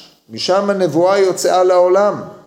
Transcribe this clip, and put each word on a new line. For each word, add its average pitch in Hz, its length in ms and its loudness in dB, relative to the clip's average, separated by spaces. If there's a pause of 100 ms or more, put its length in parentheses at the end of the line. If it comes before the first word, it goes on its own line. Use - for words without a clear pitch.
(300)
משם 185 400 -2
הנבואה 185 500 0
יוצאה 180 440 0
לעולם. 180 580 2 (260)